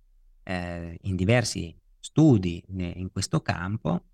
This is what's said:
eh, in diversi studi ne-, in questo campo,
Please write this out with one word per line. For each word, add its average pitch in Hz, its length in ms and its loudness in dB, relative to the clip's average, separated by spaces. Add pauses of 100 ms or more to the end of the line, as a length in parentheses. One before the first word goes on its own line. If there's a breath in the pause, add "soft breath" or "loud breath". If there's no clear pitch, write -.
(440)
eh, 87 600 -8
in 95 120 -4
diversi 92 600 0 (240)
studi 98 680 4
ne-, 90 280 -6
in 92 160 -8
questo - 300 -4
campo, 95 720 -4